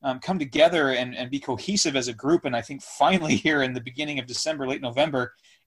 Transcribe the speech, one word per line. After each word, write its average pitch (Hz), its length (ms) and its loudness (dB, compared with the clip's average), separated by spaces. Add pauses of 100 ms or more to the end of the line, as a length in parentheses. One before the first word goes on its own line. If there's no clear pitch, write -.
um, 131 160 -4
come 180 220 -2
together 151 500 4
and, 123 240 -2
and 123 160 -8
be 139 80 -4
cohesive 151 560 -2
as 123 140 -2
a 120 40 -4
group." 143 320 2
And 127 120 -2
I 117 40 0
think 135 220 -10
finally 156 540 2
here 147 260 2
in 127 120 0
the 123 60 -6
beginning 139 380 -8
of 123 80 -6
December, 139 400 -4
late 139 160 -4
November, 127 520 0 (320)